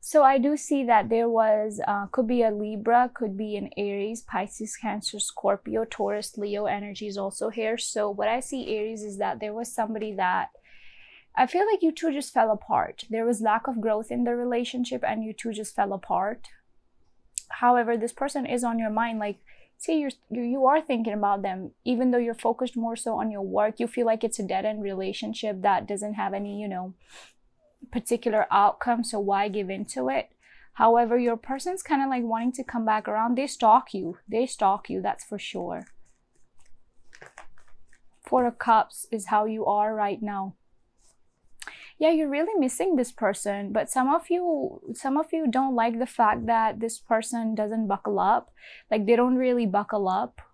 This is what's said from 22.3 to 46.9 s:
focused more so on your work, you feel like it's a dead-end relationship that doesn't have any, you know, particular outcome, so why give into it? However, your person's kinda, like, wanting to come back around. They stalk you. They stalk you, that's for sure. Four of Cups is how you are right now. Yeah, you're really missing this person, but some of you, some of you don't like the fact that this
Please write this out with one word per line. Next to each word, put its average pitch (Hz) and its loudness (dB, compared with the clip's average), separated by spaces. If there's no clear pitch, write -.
focused 233 -2
more 226 -4
so 226 -2
on 220 -2
your 202 -6
work, 202 0
you 233 -2
feel 233 0
like 220 0
it's 214 -2
a 220 -4
dead-end 202 -2
relationship 202 -6
that 202 4
doesn't 208 -6
have 202 -4
any, 202 -6
you 208 -6
know, 185 -6
particular 233 0
outcome, 226 4
so 220 -4
why 202 2
give 196 -4
into 208 -4
it? 269 -2
However, 233 6
your 240 2
person's 277 -6
kinda, 277 0
like, 254 -2
wanting 233 0
to 262 -6
come 233 -4
back 214 0
around. 226 2
They 269 0
stalk 240 6
you. 185 -6
They 220 0
stalk 202 0
you, 190 -4
that's 190 -4
for 208 -10
sure. 175 -8
Four 247 2
of 240 -2
Cups - 2
is 208 -6
how 214 2
you 220 -4
are 208 2
right 208 -2
now. 202 -6
Yeah, 311 6
you're 311 2
really 339 0
missing 330 2
this 240 0
person, 202 -2
but - 0
some 262 2
of 330 -2
you, 339 0
some 269 -2
of 320 -2
you 320 0
don't 262 2
like 226 2
the 254 -2
fact 226 2
that 220 2
this 226 -4